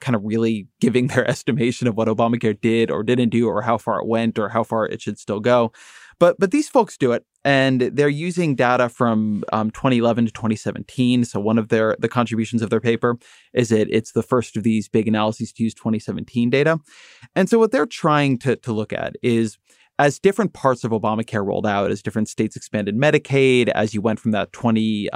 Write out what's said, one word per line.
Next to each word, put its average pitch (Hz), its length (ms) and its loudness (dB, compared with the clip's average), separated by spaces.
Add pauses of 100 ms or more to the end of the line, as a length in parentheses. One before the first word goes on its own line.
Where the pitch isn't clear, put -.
kind 123 160 -2
of 101 80 -4
really 113 420 -2 (140)
giving 123 260 2
their 131 240 0
<laughs> - 0 -
estimation 120 560 -2
of 110 80 0
what 110 140 0
Obamacare 117 520 0
did 113 300 2
or 87 140 -4
didn't 120 240 2
do 113 180 0
or 104 160 -2
how 113 160 0
far 104 220 -4
it - 80 -6
went 113 280 -2
or 104 120 -2
how 113 160 -2
far 110 220 -2
it - 140 -8
should 107 200 -10
still 104 180 -6
go. 117 320 2 (500)
But, 175 200 4
but 190 100 0
these 302 180 0
folks - 300 0
do 123 140 2
it, - 120 -2 (200)
and 135 360 2
they're 139 280 2
using 160 480 -2
data 123 320 2
from, 110 640 0
um, 110 180 0
twenty 131 280 0
eleven 117 280 2
to 107 60 -4
twenty 110 240 -4
seventeen. 120 680 -2
So 110 140 -6
one 110 200 2
of 110 100 -2
their, 110 320 2
the 113 80 0
contributions 113 520 -2
of 107 100 -4
their 110 100 2
paper 117 360 0 (380)
is 117 140 0
that 107 200 2
it's - 220 -2
the 113 140 -2
first - 320 -2
of 104 80 -4
these 110 240 0
big 110 180 0
analyses 110 460 -2
to - 100 -6
use 113 120 -4
twenty 110 260 -4
seventeen 120 500 -4
data. 151 300 2 (560)
And 196 120 2
so 233 120 4
what 220 100 4
they're 262 160 0
trying 147 520 0
to, 123 180 -2
to - 160 -8
look 107 200 -6
at - 300 -6
is 113 360 0 (420)
as 143 180 2
different 196 360 0
parts 127 280 0
of 117 80 -2
Obamacare 107 560 -2
rolled 98 200 -2
out, 101 260 0
as 104 100 -8
different 110 260 -4
states - 280 -4
expanded 104 400 -6
Medicaid, 135 720 2
as 107 260 0
you 104 60 -4
went 107 180 -2
from 110 140 -2
that 98 200 -2
twenty 110 640 -2